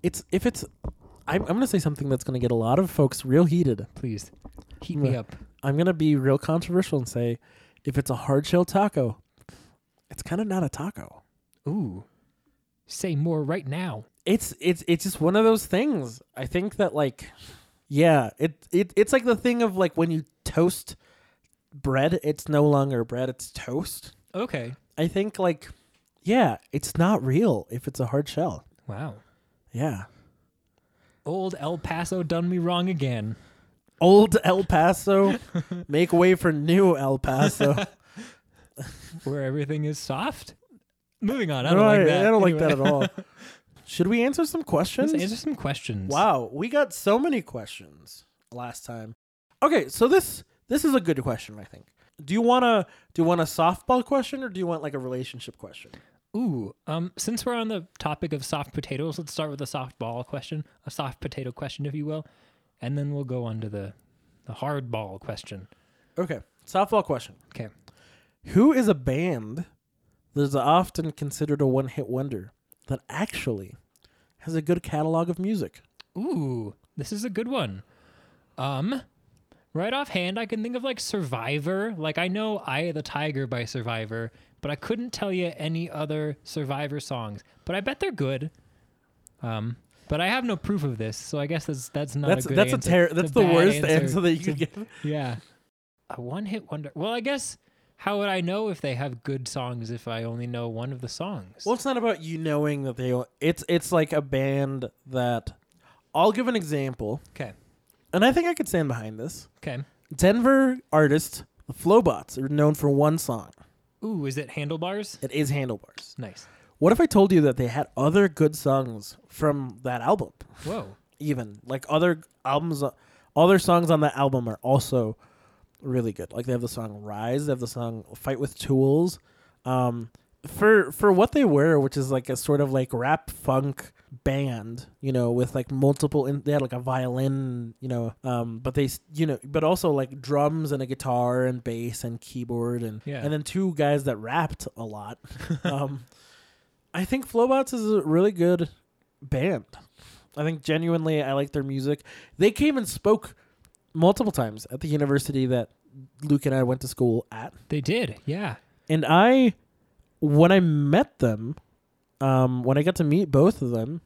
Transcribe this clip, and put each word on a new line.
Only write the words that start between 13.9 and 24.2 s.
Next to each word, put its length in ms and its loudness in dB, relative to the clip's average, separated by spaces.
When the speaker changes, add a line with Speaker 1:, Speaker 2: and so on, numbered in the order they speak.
Speaker 1:
It's, 340 0
it's, 280 0
it's 180 2
just 140 -6
one 160 2
of 80 6
those 220 4
things. 560 -2
I 100 -8
think 300 -4
that, 180 0
like, 380 -2
yeah, 500 4
it, 340 -4
it, 240 2
it's 180 4
like 120 2
the 100 4
thing 280 0
of, 140 0
like, 180 2
when 160 2
you 120 -2
toast 520 -2
bread, 500 0
it's 240 -4
no 200 4
longer 360 2
bread, 260 -4
it's 220 -12
toast. 640 -8